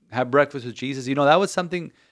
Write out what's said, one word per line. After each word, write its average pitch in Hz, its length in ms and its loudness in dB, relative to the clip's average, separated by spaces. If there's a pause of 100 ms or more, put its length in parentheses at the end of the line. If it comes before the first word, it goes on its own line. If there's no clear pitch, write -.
(120)
have 120 180 -2
breakfast 139 360 2
with 117 100 -12
Jesus. 131 320 -8
You 135 80 -2
know, 143 100 2
that 156 140 6
was 196 120 -2
something, 180 400 -6 (200)